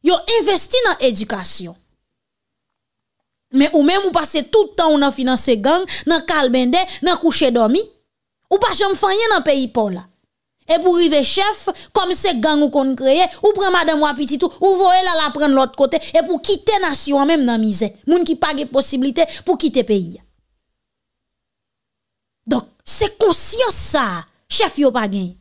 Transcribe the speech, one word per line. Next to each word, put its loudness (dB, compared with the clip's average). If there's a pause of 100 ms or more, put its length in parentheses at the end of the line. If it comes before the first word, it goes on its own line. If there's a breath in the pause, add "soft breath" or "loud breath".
Yo 2 (260)
investi -2 (100)
dans 0
éducation. -6 (1800)
Mais 4
ou 4
même 2
ou 0
passe -2 (160)
tout 4
le -4
temps 4
ou 4
nan 2
financer 0
gang, 0 (200 loud breath)
nan 0
kalbende, 0 (240 loud breath)
nan 2
coucher 0
dormi, 2 (720)
ou 2
pa 0
janm 0
fè 0
rien 2
dans -2
pays 0
pauvre -2
là. -16 (640)
Et 4
pour 2
rive 4
chef, -2 (220 loud breath)
comme 0
c'est -2
gang 2
ou 2
qu'on 0
crée, 2 (240 loud breath)
ou 6
prend 0
madanm 2
ou 2
apitit -4
ou, 0 (120)
ou 4
voye 4
la, 0
la -2
prendre 0
l'autre 0
côté, 0 (140 loud breath)
et 4
pour -4
quitter 0
nation 0
même 2
dans 0
misère. -2 (160)
Moun 2
qui -2
pa -2
gen -6
possibilité 0 (200 loud breath)
pour 0
quitter 0
pays. -4 (2250)
Donc, -2 (220)
c'est -4
conscience 0
ça, -4 (240)
chef -2
yo 2
pa -2
gen. -6